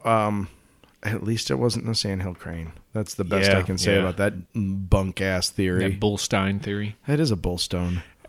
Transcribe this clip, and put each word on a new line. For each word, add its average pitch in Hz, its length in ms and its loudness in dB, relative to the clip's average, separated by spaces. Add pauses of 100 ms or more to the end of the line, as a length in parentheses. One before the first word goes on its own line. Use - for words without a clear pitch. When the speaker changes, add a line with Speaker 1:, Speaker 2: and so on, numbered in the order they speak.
Speaker 1:
Um, 107 460 2 (540)
at 107 200 -4
least 113 280 -2
it 135 40 0
wasn't 120 300 0
the 113 80 -2
sandhill 95 400 -2
crane. 82 400 -10 (180)
That's 107 220 -4
the 101 100 -2
best 98 280 4
Speaker 2:
Yeah, 95 80 6
Speaker 1:
I - 20 2
can 92 160 -2
say 87 160 2
Speaker 2:
yeah. 98 80 6
Speaker 1:
about 92 160 0
that 101 160 2 (560)
bunk 95 320 2
ass 92 300 0
theory. 92 380 2
Speaker 2:
That 98 100 -2
Bullstein 101 600 0
theory. 104 360 -6 (120)
Speaker 1:
That 147 120 2
is 156 120 2
a 104 40 2
bullstone. 87 640 -2 (280)